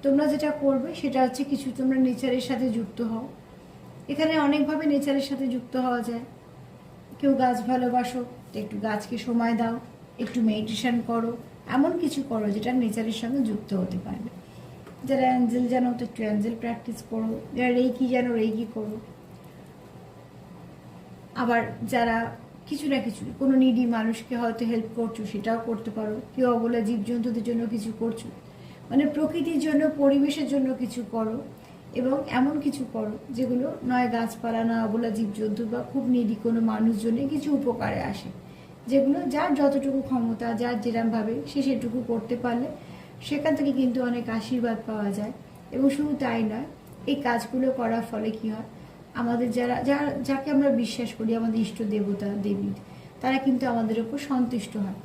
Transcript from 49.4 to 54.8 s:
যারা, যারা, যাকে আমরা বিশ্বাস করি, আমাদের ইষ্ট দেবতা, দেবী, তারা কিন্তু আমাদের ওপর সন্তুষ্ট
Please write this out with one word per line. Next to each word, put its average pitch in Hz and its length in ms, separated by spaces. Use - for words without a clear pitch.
যারা, 247 200
যারা, 285 200
যাকে 269 260
আমরা 277 160
বিশ্বাস 233 360
করি, 220 120
আমাদের 226 260
ইষ্ট - 120
দেবতা, 202 360
দেবী, 202 240
তারা 262 240
কিন্তু 254 260
আমাদের 220 320
ওপর 285 140
সন্তুষ্ট 247 440